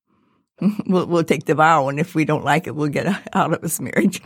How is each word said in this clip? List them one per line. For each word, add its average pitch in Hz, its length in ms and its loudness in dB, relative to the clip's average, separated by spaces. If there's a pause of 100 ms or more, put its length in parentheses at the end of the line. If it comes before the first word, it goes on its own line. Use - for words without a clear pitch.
(600)
<laughs> 208 280 0
we'll, 180 180 2
we'll 170 180 0
take 156 220 -2
the 156 100 2
vow, 156 340 4
and 139 100 -4
if - 160 -4
we 160 100 2
don't 151 200 0
like 147 220 2
it, - 80 -8
we'll 147 140 -2
get 143 180 -2
<laughs> - 260 -4
out 160 200 0
of - 80 -4
this - 200 -6
marriage. 196 440 0